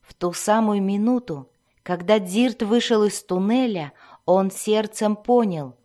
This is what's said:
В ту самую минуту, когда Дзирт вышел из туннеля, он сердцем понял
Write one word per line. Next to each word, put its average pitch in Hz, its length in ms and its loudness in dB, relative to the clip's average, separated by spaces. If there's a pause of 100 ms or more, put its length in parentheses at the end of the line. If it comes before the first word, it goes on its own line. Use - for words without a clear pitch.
В - 140 -20
ту 175 180 -4
самую 208 500 0
минуту, 202 680 -2 (320)
когда 180 360 0
Дзирт 214 440 0
вышел 220 420 2
из 202 180 -2
туннеля, 190 680 -2 (340)
он 190 240 4
сердцем 214 640 -2
понял 202 720 0